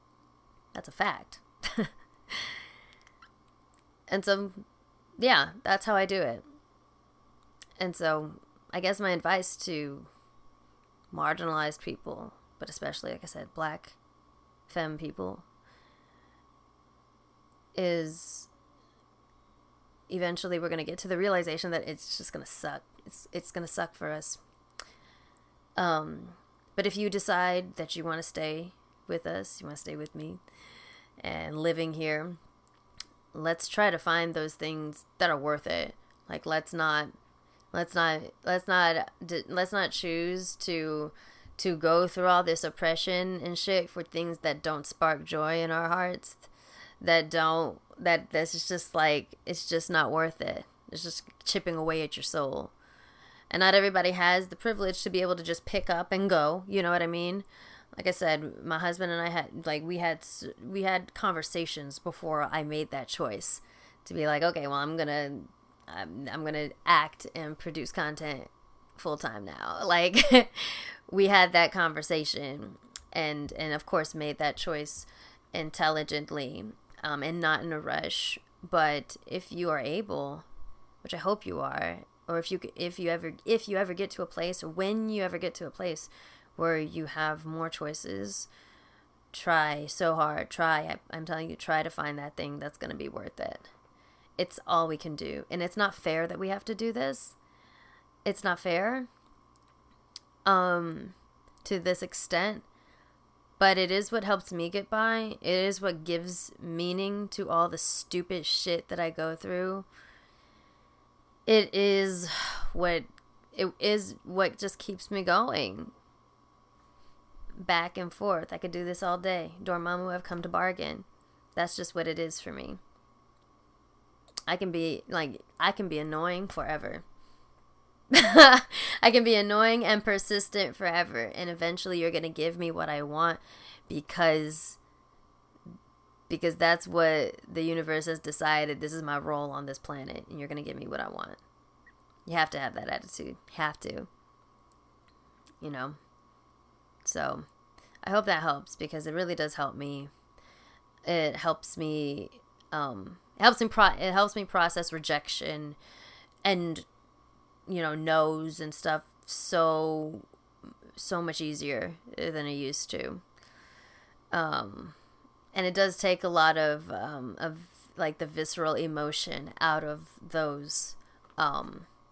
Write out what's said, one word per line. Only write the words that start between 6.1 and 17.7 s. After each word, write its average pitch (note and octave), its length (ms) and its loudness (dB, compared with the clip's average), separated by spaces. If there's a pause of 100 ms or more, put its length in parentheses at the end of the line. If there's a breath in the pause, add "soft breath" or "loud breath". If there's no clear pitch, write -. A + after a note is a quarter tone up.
it. A#2+ 220 -2 (1400)
And F3 160 -2
so, D#3 380 0 (400)
I F#3 80 -4
guess F#3+ 200 0
my F#3+ 100 0
advice F3+ 480 0
to D3 480 -6 (1080 soft breath)
marginalized D#3 640 -2
people, - 520 -10 (260)
but - 100 -12
especially, - 440 -8
like F3+ 100 -12
I E3+ 40 -14
said, D#3 280 -12
black D#3 380 -8 (720)
femme D#3 320 -4
people, G2 440 -8 (2250 soft breath)